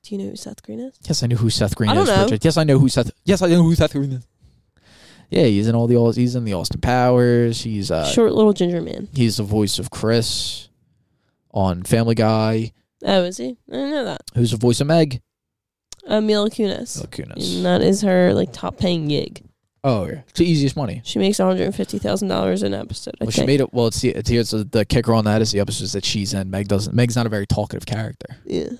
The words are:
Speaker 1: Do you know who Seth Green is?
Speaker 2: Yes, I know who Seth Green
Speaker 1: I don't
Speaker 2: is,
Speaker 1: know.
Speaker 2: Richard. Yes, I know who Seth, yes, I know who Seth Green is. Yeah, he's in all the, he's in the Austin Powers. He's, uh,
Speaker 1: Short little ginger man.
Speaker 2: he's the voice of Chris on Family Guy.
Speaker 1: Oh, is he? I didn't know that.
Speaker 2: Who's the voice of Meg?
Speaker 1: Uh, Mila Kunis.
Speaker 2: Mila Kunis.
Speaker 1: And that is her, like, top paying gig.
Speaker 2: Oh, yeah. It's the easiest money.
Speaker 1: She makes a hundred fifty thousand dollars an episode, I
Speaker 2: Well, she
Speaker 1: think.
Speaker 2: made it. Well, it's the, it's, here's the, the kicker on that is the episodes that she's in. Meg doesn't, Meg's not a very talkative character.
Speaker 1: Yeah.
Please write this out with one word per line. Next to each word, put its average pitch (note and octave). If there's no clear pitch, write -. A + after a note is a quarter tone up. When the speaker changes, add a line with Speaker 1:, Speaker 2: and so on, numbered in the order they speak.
Speaker 1:
Do -
you G3
know G3
who -
Seth G#3+
Green A3
is? C4
Speaker 2:
Yes, -
I A#2+
know A#2+
who A2
Seth -
Green A2
Speaker 1:
I C4
don't F#4+
Speaker 2:
is, -
Speaker 1:
know. G3
Speaker 2:
Richard. A#3
Yes, E3
I D#3+
know C#3
who -
Seth, A#2+
yes, F#3
I F3+
know E3+
who E3
Seth D#3
Green C#3
is. B2+
Yeah, F3
he's G#2
in A#2
all A#2
the, A#2
he's B2
in A#2+
the G#2+
Austin -
Powers. B2
He's, G#2+
uh, D#2+
Speaker 1:
Short A3
little G#3+
ginger F3
man. -
Speaker 2:
he's A#2
the A2+
voice G#2
of -
Chris -
on F#2
Family A#2
Guy. A2
Speaker 1:
Oh, G3
is F#3
he? B3
I -
didn't C#4
know C#4
that. F3
Speaker 2:
Who's A#2+
the A2
voice A#2+
of C#3+
Meg? D#3
Speaker 1:
Uh, G#3+
Mila G#3+
Kunis. G#3+
Speaker 2:
Mila -
Kunis. -
Speaker 1:
And F3+
that F3+
is G3
her, F#3
like, -
top -
paying E3+
gig. -
Speaker 2:
Oh, A#2
yeah. C3
It's -
the E3+
easiest D3
money. B2
Speaker 1:
She -
makes G3
a F#3+
hundred F#3
fifty G3+
thousand G#3
dollars F#3+
an -
episode, -
I -
Speaker 2:
Well, A2+
she A2+
Speaker 1:
think. C3+
Speaker 2:
made C3+
it. -
Well, A#2
it's -
the, B2+
it's, -
here's A#2
the, G#2+
the G#2+
kicker A#2
on A2
that G#2+
is G#2+
the G2+
episodes G2
that G2
she's G2+
in. F#2+
Meg G2
doesn't, G2+
Meg's A#2+
not A#2+
a A2
very G2+
talkative -
character. A2
Speaker 1:
Yeah. -